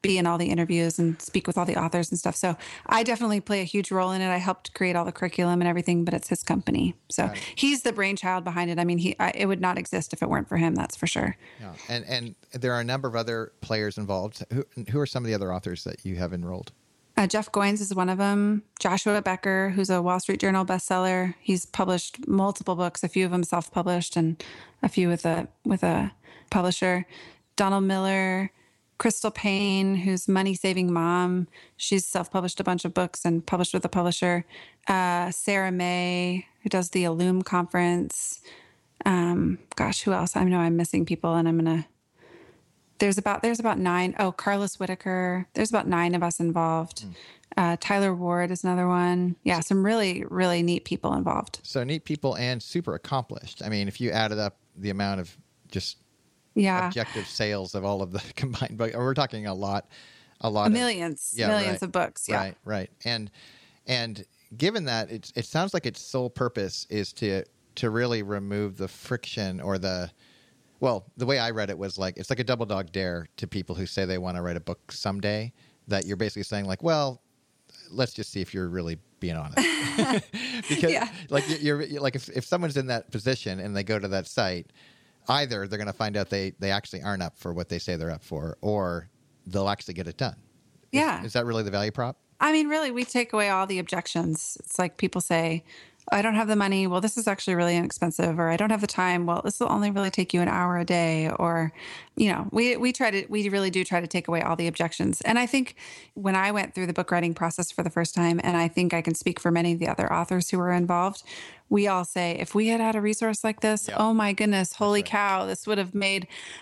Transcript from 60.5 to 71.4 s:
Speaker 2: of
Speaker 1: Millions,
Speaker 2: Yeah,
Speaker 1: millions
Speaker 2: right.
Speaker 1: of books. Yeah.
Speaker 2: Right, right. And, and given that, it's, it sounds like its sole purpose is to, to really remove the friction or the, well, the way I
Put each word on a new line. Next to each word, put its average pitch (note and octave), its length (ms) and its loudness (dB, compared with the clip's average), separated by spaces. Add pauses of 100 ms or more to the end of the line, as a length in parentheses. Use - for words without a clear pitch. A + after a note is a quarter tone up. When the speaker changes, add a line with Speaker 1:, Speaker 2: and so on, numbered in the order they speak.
Speaker 2:
of G#3+ 80 6
Speaker 1:
Millions, G#3 640 -2
Speaker 2:
Yeah, A#2 140 0
Speaker 1:
millions G3+ 240 2
Speaker 2:
right. F#3 100 -4
Speaker 1:
of F3+ 80 -6
books. - 360 -2
Yeah. A2 100 0
Speaker 2:
Right, F#2+ 180 -4 (100)
right. G2+ 240 -4 (160)
And, A2+ 240 -2 (560)
and A#2 400 -4 (320)
given F#3 280 0
that, A2+ 260 -2
it's, A2 240 -12
it A#2+ 100 -4
sounds F3+ 300 -2
like E3+ 100 -2
its - 160 -6
sole B2 300 -4
purpose G#2+ 580 -4
is G#2 240 -2
to, F#2+ 300 -2 (320)
to A#2 160 -2
really A#2 320 0
remove G2+ 540 -4
the F#2+ 100 -6
friction F#2+ 720 -6
or F#2+ 160 -2
the, F2+ 320 -4 (720)
well, A#2 260 0 (120)
the A#2+ 100 -2
way C3+ 100 2
I A#2 140 0